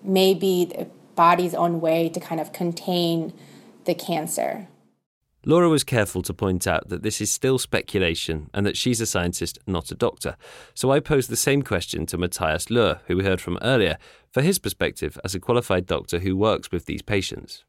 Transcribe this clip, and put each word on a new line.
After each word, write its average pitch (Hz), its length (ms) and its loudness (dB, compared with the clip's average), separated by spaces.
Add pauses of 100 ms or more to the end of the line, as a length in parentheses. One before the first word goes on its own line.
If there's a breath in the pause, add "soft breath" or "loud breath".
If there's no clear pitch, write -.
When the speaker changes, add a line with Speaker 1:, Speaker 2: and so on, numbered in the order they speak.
Speaker 1:
maybe 190 640 4
the - 200 -8 (300)
body's 175 380 6
own 170 260 2
way 165 300 2
to 170 100 -8
kind 165 200 -6
of 151 120 -8
contain 170 800 -2 (540 loud breath)
the 180 80 2
cancer. 175 760 -4 (800)
Speaker 2:
Laura 170 220 6
was 156 160 2
careful 101 380 0
to - 100 -6
point 92 340 0
out 85 220 0
that 87 140 -6
this 107 180 -2
is 107 100 -2
still 131 280 0
speculation 85 960 -2
and 101 100 0
that - 140 -2
she's 120 220 0
a 113 60 -2
scientist, 87 600 -2
not 90 240 -4
a - 40 -8
doctor. - 420 -4 (360 loud breath)
So - 180 0
I 143 100 4
posed 139 280 0
the 120 80 -6
same 139 260 2
question 85 440 -4
to 90 100 -6
Matthias 82 500 -2
Löhr, 110 420 2
who 90 80 0
we 95 80 0
heard 92 180 0
from 90 180 -4
earlier, 107 380 2 (340 soft breath)
for 127 80 0
his 185 180 2
perspective 80 640 -4
as 92 120 -6
a 92 60 -4
qualified 104 440 2
doctor 85 360 -4
who 95 140 0
works 101 360 2
with 85 160 -4
these 78 160 -6
patients. - 680 -4